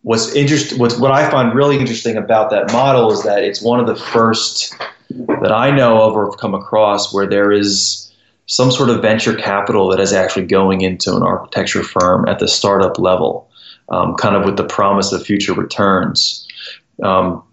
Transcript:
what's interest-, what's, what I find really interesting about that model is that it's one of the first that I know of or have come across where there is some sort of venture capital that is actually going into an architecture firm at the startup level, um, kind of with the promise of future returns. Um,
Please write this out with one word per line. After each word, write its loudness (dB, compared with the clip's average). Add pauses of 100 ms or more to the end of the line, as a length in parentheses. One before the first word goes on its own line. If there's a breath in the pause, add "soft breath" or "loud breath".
what's -2
interest-, 0
what's, 0
what 2
I 2
find 0
really 2
interesting -4
about 0
that 0
model 2
is -2
that 0
it's -4
one 0
of 0
the -2
first -2 (640)
that 0
I 2
know 4
of 4
or 0
have -8
come -4
across 0
where 0
there 2
is -2 (320 loud breath)
some 2
sort 2
of 2
venture 0
capital 0
that 2
is 2
actually 0
going 2
into -2
an 0
architecture -4
firm 0
at -2
the 0
startup 0
level, 0 (400 loud breath)
um, -2
kind 0
of 2
with 0
the -2
promise 0
of -6
future -2
returns. -2 (560 loud breath)
Um, 0